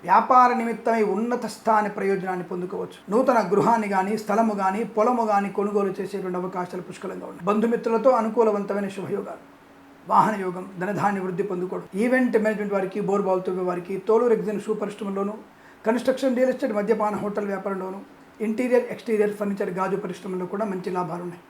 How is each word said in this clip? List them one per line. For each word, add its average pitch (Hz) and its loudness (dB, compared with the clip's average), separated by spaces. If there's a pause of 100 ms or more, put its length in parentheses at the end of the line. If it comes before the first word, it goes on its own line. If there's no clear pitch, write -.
వ్యాపార 240 6 (100)
నిమిత్తమై 226 0 (120)
ఉన్నత 240 -2 (100)
స్థాన 214 2 (100)
ప్రయోజనాన్ని 185 -2
పొందుకోవచ్చు. 180 -8 (140)
నూతన 226 4 (120)
గృహాన్ని 208 4
గాని, 190 2 (100)
స్థలము 214 2
గాని, 190 0 (140)
పొలము 233 2
గాని 202 2
కొనుగోలు 202 0
చేసేటువంటి 185 -4
అవకాశాలు 180 -6
పుష్కలంగా 185 -10
ఉన్నాయి. - -12
బంధుమిత్రులతో 226 4 (100)
అనుకూలవంతమైన 202 0
శుభయోగాలు, 190 -8 (680)
వాహన 214 4 (100)
యోగం, 185 -6 (160)
ధనధాన్య 190 0
వృద్ధి 185 -2
పొందుకోవడం, 185 -4 (160)
ఈవెంట్ 247 2
మేనేజ్‌మెంట్ 208 0
వారికి, 190 -2 (100)
బోర్బావులు 185 0
తవ్వే 185 -2
వారికి, 180 -6 (120)
తోలు 233 4
రెగ్జిన్ 202 -2
షూ 220 -2
పరిశ్రమలోను, 202 -4 (500)
కన్‌స్ట్రక్షన్, 247 2
రియల్ 254 4
ఎస్టేట్, 247 -2
మద్యపాన, 208 0
హోటల్ 208 -4
వ్యాపారంలోను, 190 -6 (440)
ఇంటీరియర్, 240 2
ఎక్స్టీరియర్ 208 0
ఫర్నిచర్, 202 -2
గాజు 190 -2
పరిశ్రమలో 185 -6
కూడా 202 -4
మంచి 185 -6
లాభాలు 175 -4
ఉన్నాయి. 175 -12